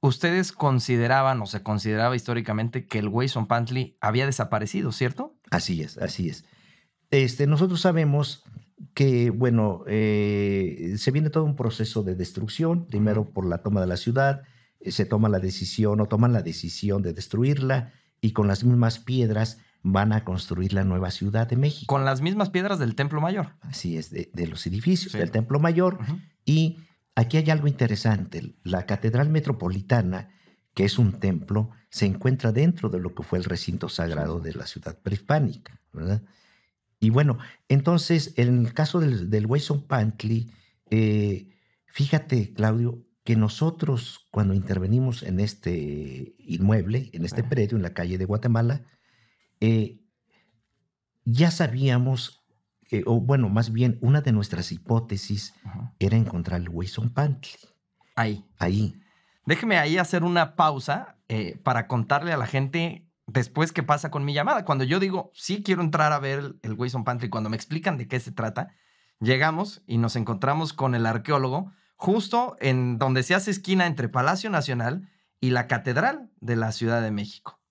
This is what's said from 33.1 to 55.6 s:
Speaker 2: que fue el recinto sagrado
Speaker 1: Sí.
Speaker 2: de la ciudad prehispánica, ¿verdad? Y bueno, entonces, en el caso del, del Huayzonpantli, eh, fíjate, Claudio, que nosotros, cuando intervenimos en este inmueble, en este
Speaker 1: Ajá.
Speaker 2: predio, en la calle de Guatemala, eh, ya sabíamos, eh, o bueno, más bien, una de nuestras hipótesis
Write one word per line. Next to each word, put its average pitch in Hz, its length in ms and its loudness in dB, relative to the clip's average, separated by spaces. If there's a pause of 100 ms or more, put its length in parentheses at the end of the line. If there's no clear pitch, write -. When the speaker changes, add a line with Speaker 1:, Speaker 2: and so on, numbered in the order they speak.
Speaker 2:
que - 100 -10
fue 90 140 -2
el 90 60 -2
recinto 87 460 -4
sagrado 80 480 -2
Speaker 1:
Sí. 80 80 -8
Speaker 2:
de 80 80 -8
la - 120 -10
ciudad - 360 -12
prehispánica, 104 800 -2 (120)
¿verdad? 92 300 -2 (760)
Y 110 120 4
bueno, 131 260 4 (320)
entonces, 165 680 2
en 120 280 4
el 117 80 -4
caso 156 280 0
del, 117 280 0
del 104 160 0
Huayzonpantli, 117 1040 -2 (380)
eh, 107 600 2 (340)
fíjate, 139 680 0
Claudio, 120 500 0 (200)
que 117 120 2
nosotros, 135 960 -2
cuando 98 240 2
intervenimos 101 680 0
en 92 180 -2
este 73 1000 -6
inmueble, 104 760 0
en 85 140 -4
este 113 160 -4
Speaker 1:
Ajá. 120 80 -4
Speaker 2:
predio, 117 260 0
en 101 60 0
la 85 100 -4
calle 87 240 -4
de 92 80 -2
Guatemala, 117 580 0 (800)
eh, 110 400 2 (1200)
ya 131 260 4
sabíamos, 131 960 0 (460)
eh, 104 160 0
o 117 140 4
bueno, 123 280 2
más 113 240 2
bien, 120 300 2
una 139 180 6
de 143 120 2
nuestras 101 400 0
hipótesis 104 840 -2 (100)